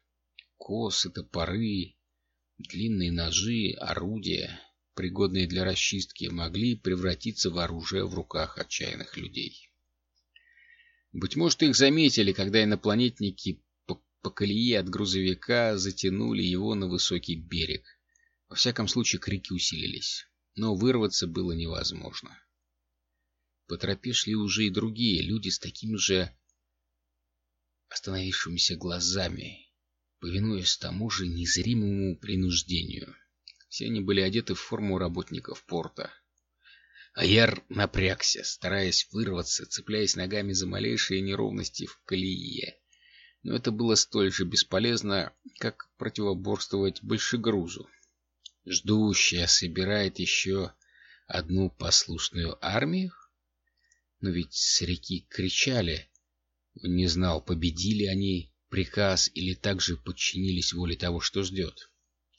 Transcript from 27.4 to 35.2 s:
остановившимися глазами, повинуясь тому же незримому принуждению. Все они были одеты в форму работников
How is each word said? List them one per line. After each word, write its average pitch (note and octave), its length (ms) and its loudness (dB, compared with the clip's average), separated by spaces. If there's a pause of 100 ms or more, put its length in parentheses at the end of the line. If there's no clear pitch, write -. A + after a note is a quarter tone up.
остановившимися F2+ 880 -2
глазами, F2 880 -4 (540)
повинуясь F#2+ 560 0
тому F#2+ 340 -6
же G2 160 -2
незримому F#2+ 880 0
принуждению. F2+ 960 -2 (540)
Все - 180 -8
они A2+ 140 -2
были G2 200 4
одеты G2 340 2
в - 60 -4
форму G#2 380 -2
работников F2 640 -4